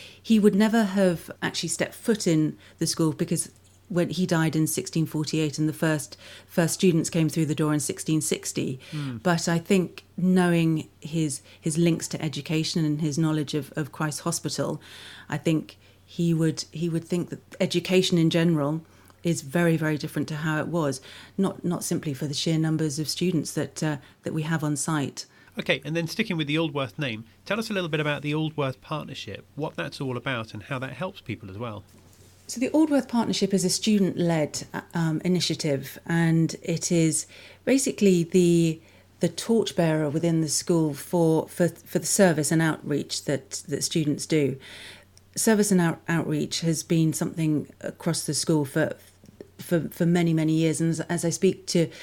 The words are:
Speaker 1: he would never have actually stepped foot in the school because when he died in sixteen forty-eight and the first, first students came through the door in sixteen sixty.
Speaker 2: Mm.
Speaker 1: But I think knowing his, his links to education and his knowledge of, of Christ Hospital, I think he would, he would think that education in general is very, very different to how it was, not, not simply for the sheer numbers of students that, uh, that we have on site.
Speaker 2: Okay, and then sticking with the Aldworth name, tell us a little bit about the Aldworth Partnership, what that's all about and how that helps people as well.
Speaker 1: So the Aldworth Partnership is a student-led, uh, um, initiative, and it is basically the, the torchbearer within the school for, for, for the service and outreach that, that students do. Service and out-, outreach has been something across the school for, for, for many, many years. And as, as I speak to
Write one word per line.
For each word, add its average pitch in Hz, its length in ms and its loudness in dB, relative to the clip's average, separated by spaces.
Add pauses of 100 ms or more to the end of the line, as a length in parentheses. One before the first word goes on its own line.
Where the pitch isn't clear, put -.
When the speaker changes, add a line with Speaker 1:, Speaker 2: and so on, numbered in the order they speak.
(220)
Speaker 1:
he 226 160 4
would 202 180 6
never 220 280 4
have 185 480 0 (100)
actually - 280 -2
stepped - 260 -4
foot 220 320 -2
in 156 300 2 (220)
the 165 80 -2
school 160 260 0
because 160 380 -4 (380)
when 170 200 0
he 180 160 -2
died 160 280 2
in 156 140 2
sixteen - 380 -2
forty-eight 156 520 -2
and 156 120 2
the 147 40 -2
first, 156 440 -2 (280)
first 165 280 0
students 165 360 2
came 160 200 0
through 160 160 0
the 147 100 -2
door 151 180 0
in 151 60 0
sixteen 160 400 -2
sixty. - 600 -4 (100)
Speaker 2:
Mm. 135 320 -8
Speaker 1:
But 170 240 0
I 170 120 2
think 180 440 0 (140)
knowing 170 720 2 (100)
his, 151 420 -4 (200)
his 156 160 -4
links 170 320 2
to - 120 -8
education 156 640 -2
and 151 160 0
his 151 180 -2
knowledge 156 360 0
of, 143 240 -4
of 151 160 -4
Christ 151 280 -4
Hospital, 151 600 -4 (480)
I 147 80 -2
think - 400 -2 (280)
he 170 280 0
would, 160 400 0
he 165 160 -4
would 165 160 -4
think 175 240 -4
that 131 100 -12 (220)
education 180 560 2
in 165 120 6
general 165 520 2 (420)
is 170 180 -2
very, 165 360 2
very 156 200 0
different 151 300 -4
to 156 80 -6
how 156 240 -2
it - 80 -2
was, 151 320 -2 (380)
not, 190 260 0
not 175 180 -2
simply 156 320 -4
for 147 140 -6
the 143 60 -4
sheer 160 240 0
numbers 156 420 0
of 147 80 -4
students 175 460 -2
that, - 280 -6
uh, 156 160 0 (260)
that - 100 -6
we 156 80 -2
have 151 240 -2
on 151 100 0
site. 147 500 -4 (320)
Speaker 2:
Okay, 139 280 -2
and 156 100 -4
then 165 120 -2
sticking 190 280 -4
with 156 120 -4
the 147 100 0
Aldworth 143 420 -4
name, 113 240 -6 (220)
tell 202 120 -2
us 220 120 -4
a 208 40 -4
little 180 160 -2
bit 156 120 0
about 147 200 -2
the 147 120 -4
Aldworth 151 480 -4
Partnership, - 640 -10 (100)
what 151 220 -8
that's 165 240 -8
all 127 160 -4
about 120 360 -6
and 107 100 -12
how 135 160 -6
that 131 120 -8
helps 175 300 -10
people 101 280 -10
as 95 80 -12
well. 107 280 -10 (640)
Speaker 1:
So 240 120 -6
the 262 80 0
Aldworth 285 400 2
Partnership 202 440 0
is 180 120 2
a 180 40 2
student-led, 170 920 2 (100)
uh, 185 60 -6 (140)
um, 160 320 0
initiative, 156 800 0
and 165 560 4
it 165 320 -2
is 160 320 2 (400)
basically 202 580 4
the, 170 560 4 (400)
the 180 80 2
torchbearer 160 840 0
within 165 300 2
the 160 80 0
school 156 460 0
for, 160 560 2
for, 175 180 2
for - 320 -4
the 165 60 -6
service 156 440 4
and 160 120 4
outreach - 640 -2
that, - 420 -6
that 143 160 -4
students 151 420 -2
do. 139 320 0 (800)
Service 214 360 4
and 185 100 6
out-, 165 260 2
outreach 156 540 -2
has 165 220 0
been 160 280 2
something 151 560 -2 (140)
across - 420 -4
the 156 100 -4
school 151 300 2
for, 143 320 -2 (600)
for, 165 320 0
for - 160 -2
many, 170 280 4
many 156 200 2
years. 160 260 2
And 165 120 2
as, 156 100 -4
as 170 240 -4
I 165 60 0
speak - 360 0
to 165 220 2 (140)